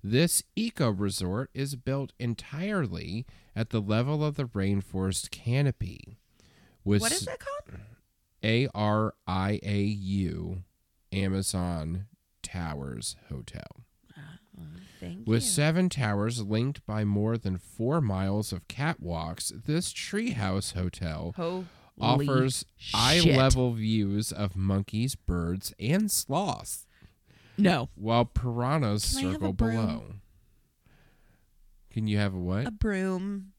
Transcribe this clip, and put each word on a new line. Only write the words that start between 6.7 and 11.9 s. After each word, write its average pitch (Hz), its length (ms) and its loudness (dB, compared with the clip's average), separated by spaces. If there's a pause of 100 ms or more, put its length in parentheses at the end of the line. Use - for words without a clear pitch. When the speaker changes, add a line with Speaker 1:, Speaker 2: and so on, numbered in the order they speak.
Speaker 1:
With 143 180 6
Speaker 2:
What 226 100 2
is 381 160 0
Speaker 1:
s-, 508 60 -6
Speaker 2:
it 508 60 -12
called? 571 400 -10 (640)
Speaker 1:
A 117 300 2
R 107 420 2 (120)
I 95 360 0
A 101 180 0
U, 95 840 -2 (480)
Amazon 92 920 -2 (380)